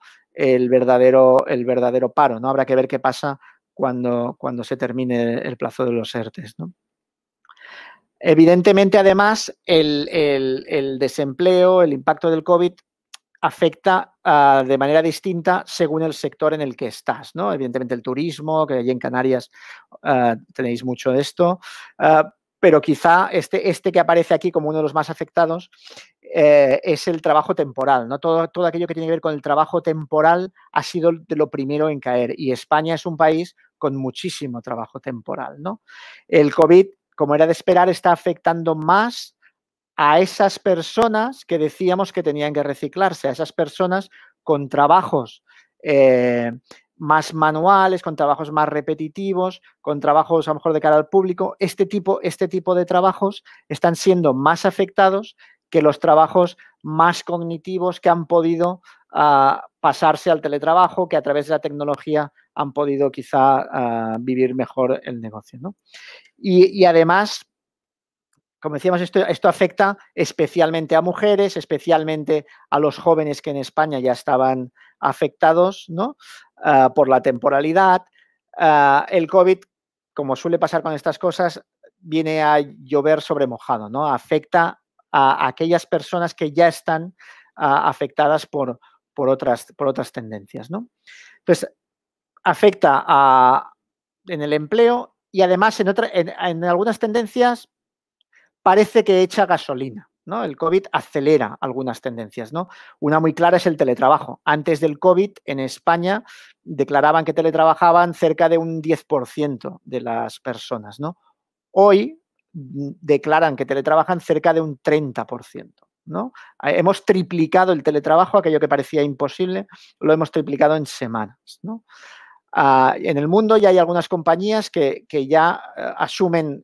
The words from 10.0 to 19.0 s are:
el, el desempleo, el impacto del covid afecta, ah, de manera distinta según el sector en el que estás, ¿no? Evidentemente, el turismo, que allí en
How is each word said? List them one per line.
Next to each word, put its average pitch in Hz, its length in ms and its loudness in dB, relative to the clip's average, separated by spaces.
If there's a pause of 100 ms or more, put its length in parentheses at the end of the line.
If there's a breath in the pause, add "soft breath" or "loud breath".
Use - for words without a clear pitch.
el, 139 560 -2
el 139 320 -4
desempleo, 180 840 2
el 156 100 2
impacto 156 380 -2
del 160 120 -2
covid 175 300 2 (680)
afecta, - 800 -2
ah, 139 420 6
de 131 140 0
manera 147 240 2
distinta 170 640 -2
según 160 360 -4
el 151 120 -4
sector 151 400 -4
en 156 60 -8
el 131 160 -6
que 131 100 -8
estás, - 480 -10
¿no? 175 180 -4
Evidentemente, 127 420 -6
el 120 80 -10
turismo, 156 640 -4
que 143 80 -4
allí 123 180 -2
en 123 80 -4